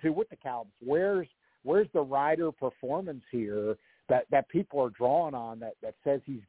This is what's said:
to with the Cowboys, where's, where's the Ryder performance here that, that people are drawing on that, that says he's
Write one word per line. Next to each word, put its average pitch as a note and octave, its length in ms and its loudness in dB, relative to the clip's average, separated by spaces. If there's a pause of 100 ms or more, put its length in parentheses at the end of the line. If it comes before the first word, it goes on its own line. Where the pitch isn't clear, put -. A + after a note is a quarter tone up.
to D#3+ 80 2
with F#3+ 180 -2
the D#3+ 60 -20
Cowboys, A#2+ 440 -10
where's, F3 480 0 (360)
where's F3+ 300 4
the E3 80 4
Ryder D3 500 0
performance C#3 800 -6
here G#2+ 440 -2 (320)
that, B2 220 2
that C3+ 200 4
people D#3+ 300 0
are B2+ 120 2
drawing C#3+ 420 2
on A2+ 280 -8
that, A2+ 200 -10
that A2 220 -10
says C#3 220 2
he's B2 240 -10